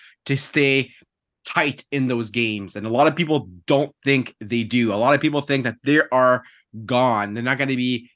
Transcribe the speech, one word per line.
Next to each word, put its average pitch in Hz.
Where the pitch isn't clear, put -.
to 139
stay 135
tight 151
in 135
those 117
games. 107
And 104
a 110
lot 135
of 147
people 151
don't 143
think 135
they 113
do. 113
A -
lot 120
of 147
people 147
think 139
that 117
they 147
are 127
gone. 117
They're 117
not 127
gonna 135
be 123